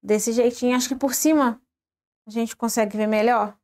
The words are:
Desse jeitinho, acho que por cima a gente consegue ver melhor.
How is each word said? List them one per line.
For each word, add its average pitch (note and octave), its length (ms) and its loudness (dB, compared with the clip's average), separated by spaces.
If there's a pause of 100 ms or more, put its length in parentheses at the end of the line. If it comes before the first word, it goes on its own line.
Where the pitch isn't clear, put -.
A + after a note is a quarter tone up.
Desse G#3+ 300 -2
jeitinho, B3 440 0
acho B3+ 120 0
que C4+ 80 -4
por C4 180 -2
cima C#4+ 480 2 (640)
a G#3+ 60 -20
gente A3+ 240 -4
consegue A3 400 -2
ver G#3+ 120 -2
melhor. G#3+ 560 0